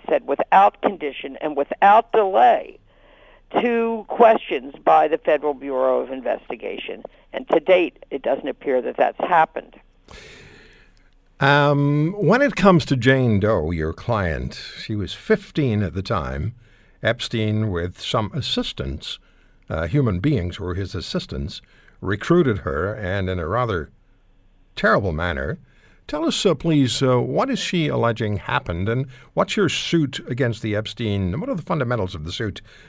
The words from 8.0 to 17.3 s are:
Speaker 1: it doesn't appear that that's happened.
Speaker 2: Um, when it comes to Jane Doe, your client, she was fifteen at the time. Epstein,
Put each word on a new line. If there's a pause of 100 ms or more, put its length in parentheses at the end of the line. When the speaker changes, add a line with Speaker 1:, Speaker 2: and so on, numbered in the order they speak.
Speaker 1:
it
doesn't
appear
that
that's
happened. (1700)
Speaker 2:
Um,
when
it
comes
to
Jane
Doe,
your
client, (160)
she
was
fifteen
at
the
time. (480)
Epstein,